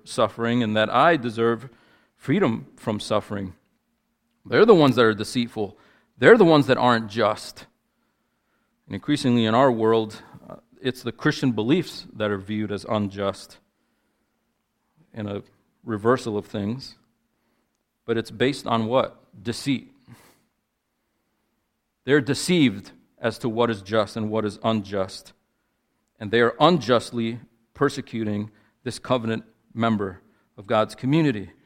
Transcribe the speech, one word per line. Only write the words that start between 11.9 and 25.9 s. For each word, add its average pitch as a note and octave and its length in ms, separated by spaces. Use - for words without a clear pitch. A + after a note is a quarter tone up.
that G#2+ 160
are G2+ 80
viewed G#2 340
as G2 160
unjust G2 720
in G#2+ 140
a G2+ 140
reversal A2+ 540
of G2+ 80
things. A2+ 500
But A#2 120
it's A2+ 120
based A#2+ 380
on A2+ 180
what? A#2+ 340
Deceit. A#2 500
They're C#3+ 180
deceived B2+ 720
as A#2 220
to B2+ 100
what A#2 220
is G2+ 100
just G2+ 340
and G#2+ 140
what G#2+ 160
is G2 180
unjust. G2 680